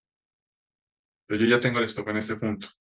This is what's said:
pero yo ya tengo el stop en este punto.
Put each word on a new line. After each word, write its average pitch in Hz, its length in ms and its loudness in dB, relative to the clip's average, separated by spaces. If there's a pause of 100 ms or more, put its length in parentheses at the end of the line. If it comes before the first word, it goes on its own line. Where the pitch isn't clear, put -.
(1300)
pero 107 140 -2
yo 113 80 4
ya 120 140 6
tengo 120 180 2
el 113 60 0
stop 107 240 -6
en 104 80 -2
este 110 180 -4
punto. 107 320 -4 (140)